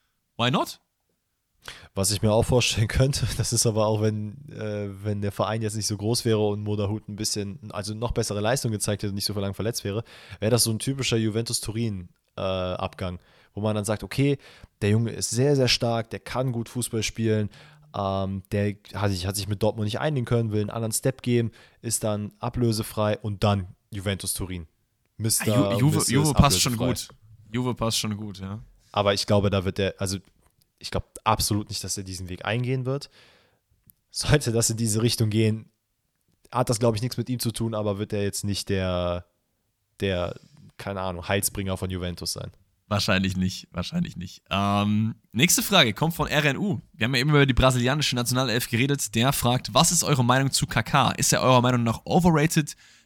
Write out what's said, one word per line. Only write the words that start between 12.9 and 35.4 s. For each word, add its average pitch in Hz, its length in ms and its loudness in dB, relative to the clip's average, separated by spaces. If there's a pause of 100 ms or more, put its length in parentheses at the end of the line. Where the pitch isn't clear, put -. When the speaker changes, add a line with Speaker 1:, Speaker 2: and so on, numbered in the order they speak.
Speaker 2:
wo 101 60 -8
man 107 140 0
dann 107 100 -2
sagt, 104 180 -2
okay, 139 360 0 (420)
der 104 100 4
Junge 110 200 4
ist - 200 -6
sehr, 135 240 2
sehr 131 140 4
stark, 117 420 0
der 101 100 -8
kann 131 320 -4
gut 117 160 -6
Fußball 117 340 -4
spielen, 107 480 0 (440)
ähm, 98 560 -2
der 101 240 0 (200)
hat 101 160 0
sich, 90 160 -2
hat 98 100 -2
sich 98 100 -6
mit 101 160 -6
Dortmund 107 220 2
nicht 107 160 -4
einigen 143 240 0
können, 117 260 0
will 107 120 0
einen 104 80 -4
anderen 113 220 -4
Step - 300 -2
geben, 120 300 2 (300)
ist 113 200 -4
dann 104 380 -2
ablösefrei 110 760 0
und 104 260 -4
dann 101 240 2 (220)
Juventus 95 440 -4
Turin. 87 320 -8 (520)
Mister 110 280 0
Speaker 1:
Ja, 101 280 4
Ju-, 101 60 0
Juve, 139 160 4
Speaker 2:
Misses - 140 0
Speaker 1:
Juve 147 220 4
passt 139 280 4
schon 127 120 0
Speaker 2:
ablösefrei. 117 360 -2
Speaker 1:
gut. - 460 -16
Juve 123 200 -2
passt 113 240 -2
schon 107 180 -2
gut, 101 240 -10
ja. 98 240 -10 (260)
Speaker 2:
Aber 101 240 4
ich - 120 -4
glaube, 101 240 4
da 92 160 2
wird 95 100 -2
der, 95 220 0
also 98 180 -2 (600)
ich - 120 -14
glaube - 160 -4 (160)
absolut 107 460 0
nicht, - 160 -8
dass 95 140 -6
er 104 40 -8
diesen 92 260 -10
Weg 90 160 -10
eingehen 123 420 -2
wird. 135 240 -6 (1000)
Sollte - 400 0
das 113 200 2
in 110 80 -2
diese 110 240 0
Richtung 113 280 2
gehen, 110 400 0 (800)